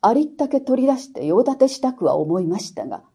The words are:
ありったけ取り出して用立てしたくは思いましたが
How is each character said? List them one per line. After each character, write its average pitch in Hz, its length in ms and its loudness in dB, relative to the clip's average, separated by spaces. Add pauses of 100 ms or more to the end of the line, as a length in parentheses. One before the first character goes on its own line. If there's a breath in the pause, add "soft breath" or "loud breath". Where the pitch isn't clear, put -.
あ 214 140 4
り 302 120 2
っ - 20 -10
た - 180 -4
け 277 140 0
取 254 220 0
り 269 60 4
出 269 100 2
し - 140 -16
て - 140 -8
用 180 160 4
立 269 160 0
て 262 100 6
し 262 120 -6
た 254 120 -2
く 190 120 -8
は 139 100 2
思 156 240 -2
い 180 80 -2
ま 180 140 -2
し - 120 -14
た 113 140 -10
が 101 160 -12 (120)